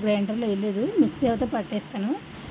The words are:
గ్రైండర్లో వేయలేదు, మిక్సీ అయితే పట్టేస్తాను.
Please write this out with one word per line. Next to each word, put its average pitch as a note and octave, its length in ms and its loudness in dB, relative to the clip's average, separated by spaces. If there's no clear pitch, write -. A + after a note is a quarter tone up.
గ్రైండర్లో G#3+ 420 2
వేయలేదు, G3+ 360 0
మిక్సీ C4 320 2
అయితే A3+ 220 0
పట్టేస్తాను. G#3 560 -4